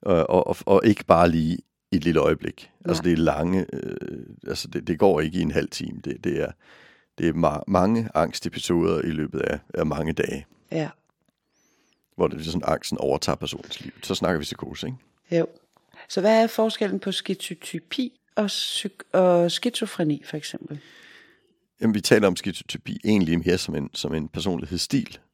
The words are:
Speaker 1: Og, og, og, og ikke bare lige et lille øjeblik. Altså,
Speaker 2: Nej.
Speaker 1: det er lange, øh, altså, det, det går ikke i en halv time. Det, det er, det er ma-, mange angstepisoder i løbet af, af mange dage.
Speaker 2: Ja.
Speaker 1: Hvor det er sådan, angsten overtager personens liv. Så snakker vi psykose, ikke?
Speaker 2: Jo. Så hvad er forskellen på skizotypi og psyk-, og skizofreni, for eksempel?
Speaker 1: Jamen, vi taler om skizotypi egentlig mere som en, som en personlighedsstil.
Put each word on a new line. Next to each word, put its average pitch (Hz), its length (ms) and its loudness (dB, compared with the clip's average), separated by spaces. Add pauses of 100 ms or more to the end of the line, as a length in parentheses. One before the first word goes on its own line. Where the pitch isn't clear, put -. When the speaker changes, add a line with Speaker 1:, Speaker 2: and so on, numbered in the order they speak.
Speaker 1:
Og, 85 280 4
og, - 180 4
og, - 180 -2
og 98 200 6
ikke 107 200 4
bare 87 240 8
lige 80 280 0 (340)
et 82 120 0
lille 82 160 4
øjeblik. 78 520 0 (140)
Altså, 85 180 0
Speaker 2:
Nej. 87 80 4
Speaker 1:
det 80 80 4
er 82 40 2
lange, 82 500 0
øh, - 220 -8 (520)
altså, - 200 -8
det, - 200 -8
det 85 120 -2
går 92 220 6
ikke 80 180 -2
i - 20 2
en 78 100 0
halv - 180 0
time. - 340 -8
Det, - 200 -6
det 73 180 0
er, - 100 -2 (680)
det 85 120 0
er 78 40 -2
ma-, 78 340 0
mange 104 460 0
angstepisoder 85 880 0
i - 100 -2
løbet 78 280 -4
af, - 200 -2 (140)
af 82 120 0
mange 78 280 -2
dage. - 320 -4 (260)
Speaker 2:
Ja. 156 180 -4 (1300)
Speaker 1:
Hvor 87 120 2
det 73 120 -4
er 78 40 -10
sådan, 80 220 -4
angsten - 320 -2
overtager 71 380 0
personens - 460 -10
liv. - 100 -14 (120)
Så 95 120 -2
snakker 90 240 0
vi 73 40 -8
psykose, - 440 -10
ikke? - 520 -8
Speaker 2:
Jo. 165 80 0 (640)
Så - 120 -4
hvad 220 220 6
er 233 40 2
forskellen 214 520 -2
på 196 120 -6
skizotypi - 1080 -8 (160)
og 214 100 2
psyk-, - 580 -6 (100)
og 175 380 4
skizofreni, 175 760 -4
for - 120 -10
eksempel? - 420 -12 (1000)
Speaker 1:
Jamen, 113 120 4
vi 101 80 0
taler 107 260 6
om 92 80 4
skizotypi - 680 -8
egentlig 87 420 4
mere 87 120 2
som - 180 -4
en, 71 180 -4
som - 200 -6
en 78 140 -4
personlighedsstil. 87 880 -4 (160)